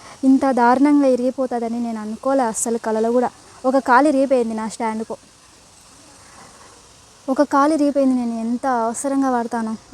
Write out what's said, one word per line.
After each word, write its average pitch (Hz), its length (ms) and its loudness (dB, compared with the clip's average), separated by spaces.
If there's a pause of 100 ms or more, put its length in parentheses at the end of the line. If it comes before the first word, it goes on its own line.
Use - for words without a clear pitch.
(240)
ఇంత 269 260 4
దారుణంగా 262 560 4
ఇరిగిపోతుందని 247 760 -2
నేను 226 200 -6
అనుకోలే 240 440 -2
అస్సలు 226 340 -4
కలలో 226 340 -2
కూడా. 247 180 0 (340)
ఒక 262 140 2
కాలు 262 300 4
ఇరిగిపోయింది 262 460 0
నా 220 140 -6
స్టాండ్కు. 220 480 -6 (2000)
ఒక 269 140 0
కాలు 285 320 2
ఇరిగిపోయింది. 277 400 2
నేను 233 260 -4
ఎంత 233 260 -4
అవసరంగా 262 640 -2
వాడతాను 233 460 -4 (180)